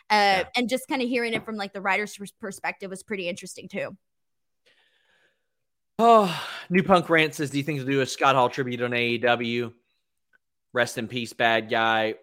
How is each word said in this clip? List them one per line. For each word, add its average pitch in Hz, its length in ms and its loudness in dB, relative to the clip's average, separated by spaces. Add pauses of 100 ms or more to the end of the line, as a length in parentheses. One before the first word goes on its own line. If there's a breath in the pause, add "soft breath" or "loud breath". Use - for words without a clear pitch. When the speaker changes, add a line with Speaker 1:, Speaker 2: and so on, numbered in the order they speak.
Speaker 1:
uh, 202 340 4
Speaker 2:
Yeah. - 0 - (140)
Speaker 1:
and 247 100 -2
just 254 220 -6
kinda 262 160 -4
hearing 233 280 -2
it 220 120 -6
from, 220 100 -10
like, 202 160 -8
the 202 80 -12
writer's 196 380 -4
pers-, 202 160 -16
perspective 190 560 -10
was 190 120 -12
pretty 190 280 -8
interesting 185 400 -12
too. 151 260 -8 (2000)
Speaker 2:
Oh, 220 320 6 (360 loud breath)
New 185 100 4
Punk 180 300 4
Rant 156 240 4
says, 147 160 -4
"Do 143 80 -4
you 135 40 -2
think 147 140 -4
they'll 127 100 -8
do 135 140 2
a 127 60 0
Scott 139 260 2
Hall 123 160 4
tribute 123 320 -6
on 123 100 -2
A 120 180 0
E 117 100 0
W? 120 520 0 (1040)
Rest 120 240 0
in 117 100 -6
peace, 120 240 -8
bad 113 380 2
guy. 113 540 2